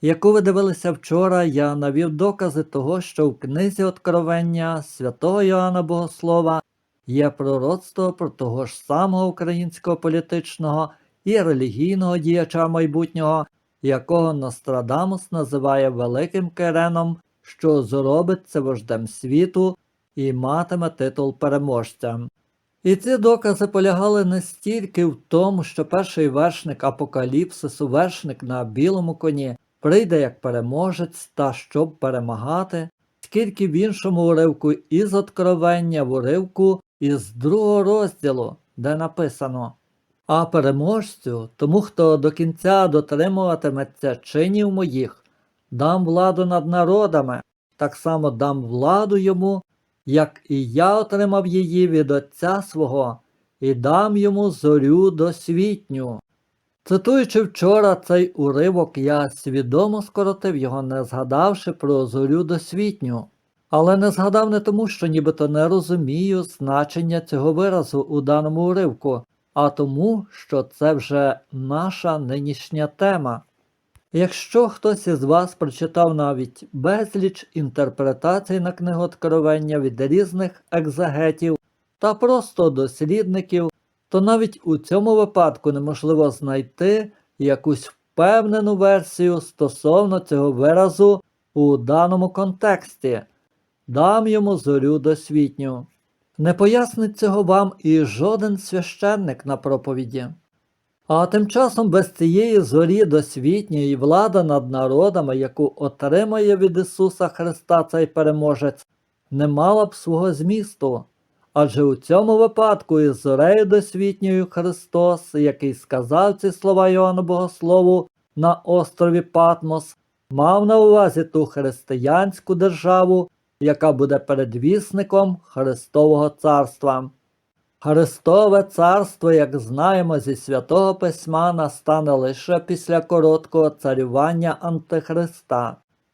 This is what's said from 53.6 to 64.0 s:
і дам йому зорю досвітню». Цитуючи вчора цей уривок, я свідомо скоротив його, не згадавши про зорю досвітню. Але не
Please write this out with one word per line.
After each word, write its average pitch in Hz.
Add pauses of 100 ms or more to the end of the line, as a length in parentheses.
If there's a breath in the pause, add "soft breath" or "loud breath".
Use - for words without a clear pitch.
і 135
дам 175
йому 202
зорю 151
досвітню». 165 (640)
Цитуючи 220
вчора 202
цей 180
уривок, 151
я 143
свідомо 143
скоротив 196
його, 131
не 131
згадавши 143
про 139
зорю 135
досвітню. 170 (440)
Але 165
не 202